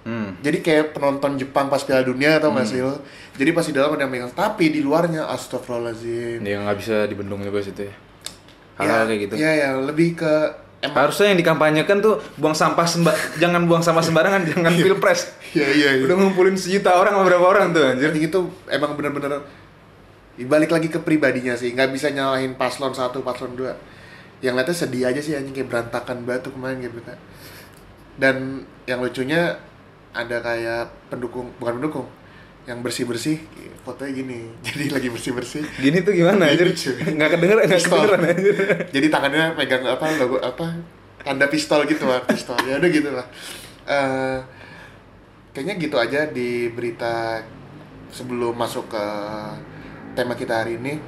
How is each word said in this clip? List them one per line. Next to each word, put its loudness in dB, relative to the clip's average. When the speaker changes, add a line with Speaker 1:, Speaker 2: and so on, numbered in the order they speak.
Speaker 1:
Hmm. -6
Speaker 2:
Jadi -2
kayak 2
penonton -2
Jepang 0
pas 2
Piala 2
Dunia, 2
tau 2
nggak 0
Speaker 1:
Hmm. -4
Speaker 2:
sih -2
lo? -2
Jadi 2
pas 0
di -4
dalam 2
ada -2
yang -2
megang, -8
tapi 2
di 0
luarnya, 0
astagfirullahaladzim. -6
Speaker 1:
Dia -4
nggak -2
bisa -2
dibendung -6
juga -4
situ -8
ya. -12
Hal-hal 0
Speaker 2:
Ya, 4
Speaker 1:
kayak 0
gitu. -4
Speaker 2:
iya, 2
iya, 0
lebih 0
ke 0
emang -2
Speaker 1:
Harusnya 4
yang 4
dikampanyekan 4
tuh 4
buang 0
sampah 2
semba-, 2
<laughs> -10
jangan 4
buang 4
sampah 4
sembarangan, 4
jangan 2
Speaker 2:
Iya. 4
Speaker 1:
pilpres. 4
Speaker 2:
Iya, 2
iya, 6
iya. 4
Speaker 1:
Udah 4
ngumpulin 4
sejuta 2
orang 4
sama 4
berapa 6
orang 6
tuh, 4
anjir. 2
Speaker 2:
Anjing, 0
itu 0
emang -2
bener-bener, -4
balik 2
lagi 2
ke -6
pribadinya 2
sih, -2
nggak 0
bisa -2
nyalahin -2
paslon -2
satu, -4
paslon -6
dua. -6
Yang 0
liatnya 0
sedih -4
aja 0
sih, -4
anjing, -8
kayak -6
berantakan -6
banget -4
tuh -12
kemarin -8
G -10
B -14
K. -16
Dan -2
yang -4
lucunya -2
ada -6
kayak -4
pendukung, -10
bukan -4
pendukung, -6
yang -12
bersih-bersih, -4
fotonya -10
gini. -10
<laughs> -16
Jadi -6
lagi -2
bersih-bersih. -6
Speaker 1:
Gini 2
tuh 0
gimana, 6
anjir? 6
Speaker 2:
Gini, 0
cuy. -2
Speaker 1:
Nggak 2
kedenger-, 4
nggak 4
Speaker 2:
Pistol. 4
Speaker 1:
kedengeran, 4
anjir. 4
Speaker 2:
Jadi 2
tangannya 2
pegang 0
apa, -2
logo 0
apa, -4
tanda 0
pistol 2
gitu, 0
Wan, 2
pistol. -2
Ya -2
udah 2
gitu 0
lah. -6
Eh, -2
kayaknya -6
gitu -2
aja 0
di -4
berita -4
sebelum -6
masuk -6
ke -6
tema -4
kita -4
hari -4
ini. -8